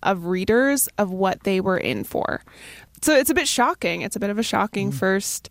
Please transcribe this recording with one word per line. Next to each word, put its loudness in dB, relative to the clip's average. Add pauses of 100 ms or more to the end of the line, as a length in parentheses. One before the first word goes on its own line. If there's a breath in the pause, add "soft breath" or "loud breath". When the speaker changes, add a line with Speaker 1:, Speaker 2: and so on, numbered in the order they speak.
Speaker 1:
of 0
readers 2 (100)
of 0
what -2
they 2
were 0
in -4
for. -4 (600 loud breath)
So 4
it's 4
a 2
bit 0
shocking. 0
It's -8
a -6
bit -2
of -2
a -2
shocking -2
Speaker 2:
Mm. -4
Speaker 1:
first -2